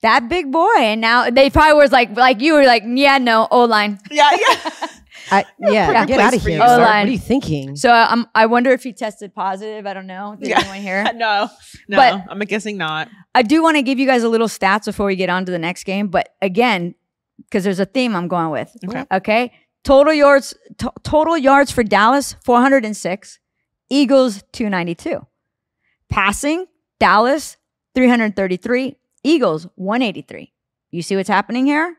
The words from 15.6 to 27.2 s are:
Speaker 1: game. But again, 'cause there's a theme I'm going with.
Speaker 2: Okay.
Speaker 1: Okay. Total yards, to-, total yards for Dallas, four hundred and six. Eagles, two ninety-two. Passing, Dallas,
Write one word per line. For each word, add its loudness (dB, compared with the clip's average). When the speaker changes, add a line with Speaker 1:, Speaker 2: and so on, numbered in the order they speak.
Speaker 1:
game. -6
But -2
again, -2
'cause -2
there's -2
a 0
theme -4
I'm -6
going -4
with. -8
Speaker 2:
Okay. -10
Speaker 1:
Okay. -2
Total 4
yards, 2
to-, -8
total 0
yards 2
for -2
Dallas, 0
four 2
hundred 2
and -10
six. -10
Eagles, 2
two -6
ninety-two. -8
Passing, -2
Dallas, 0